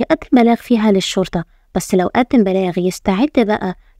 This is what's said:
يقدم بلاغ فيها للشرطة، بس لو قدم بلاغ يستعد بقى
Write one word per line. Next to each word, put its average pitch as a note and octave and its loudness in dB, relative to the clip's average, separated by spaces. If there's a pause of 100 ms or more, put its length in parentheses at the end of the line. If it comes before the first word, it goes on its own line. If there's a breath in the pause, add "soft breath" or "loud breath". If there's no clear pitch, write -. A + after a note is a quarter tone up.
يقدم - -2
بلاغ A#3 4
فيها A3 0
للشرطة، F#3 -2 (300)
بس - -4
لو F3+ 0
قدم B3 2
بلاغ F#3 -2
يستعد F#3+ -2
بقى G#3 0 (260)